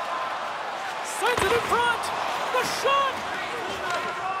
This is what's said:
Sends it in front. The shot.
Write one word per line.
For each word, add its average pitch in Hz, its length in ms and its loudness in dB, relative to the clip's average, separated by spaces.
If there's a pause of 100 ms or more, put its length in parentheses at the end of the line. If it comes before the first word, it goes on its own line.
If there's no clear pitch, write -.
(1200)
Sends 440 240 2
it 392 100 4
in 466 140 6
front. 466 360 4 (500)
The 494 100 4 (200)
shot. 539 320 4 (1300)